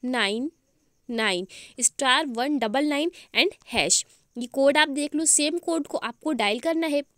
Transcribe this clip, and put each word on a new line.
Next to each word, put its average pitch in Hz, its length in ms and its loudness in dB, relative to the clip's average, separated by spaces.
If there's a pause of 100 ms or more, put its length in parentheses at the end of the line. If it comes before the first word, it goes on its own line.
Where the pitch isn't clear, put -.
नाइन 240 460 -2 (600)
नाइन 208 380 -2 (340)
स्टार 269 460 2
वन 262 320 -2
डबल 233 260 0
नाइन 302 260 0 (240)
and 302 200 0 (180)
hash। 180 300 0 (340)
ये 240 100 -8
कोड 277 300 4
आप 311 120 4
देख 294 260 -4
लो, 311 120 0
सेम 311 320 2
कोड 330 280 -2
को - 120 -6
आपको 240 340 -6
डायल 226 280 0
करना 330 260 0
है। 285 160 0 (140)